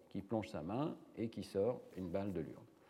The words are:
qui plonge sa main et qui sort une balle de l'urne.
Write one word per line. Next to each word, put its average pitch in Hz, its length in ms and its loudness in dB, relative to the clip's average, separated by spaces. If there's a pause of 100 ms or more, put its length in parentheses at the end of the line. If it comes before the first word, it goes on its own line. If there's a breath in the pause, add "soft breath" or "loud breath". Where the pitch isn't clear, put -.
qui 101 120 -4
plonge 107 280 0
sa 80 140 -2
main 131 320 0 (240)
et 117 100 0
qui 101 140 -4
sort 101 380 4 (160)
une 92 100 -2
balle 98 240 2
de 85 80 0
l'urne. 67 260 -4 (240 soft breath)